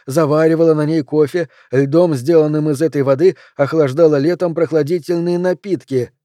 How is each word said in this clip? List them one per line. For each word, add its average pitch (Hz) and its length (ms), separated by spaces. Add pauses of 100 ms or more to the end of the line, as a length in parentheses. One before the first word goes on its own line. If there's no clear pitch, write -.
заваривала 160 680
на 151 100
ней 156 180
кофе, 151 460 (240)
льдом, 143 420
сделанным 151 560
из 139 120
этой 147 200
воды, 139 340 (200)
охлаждала 151 600
летом 165 380
прохладительные 170 840
напитки. 175 720 (120)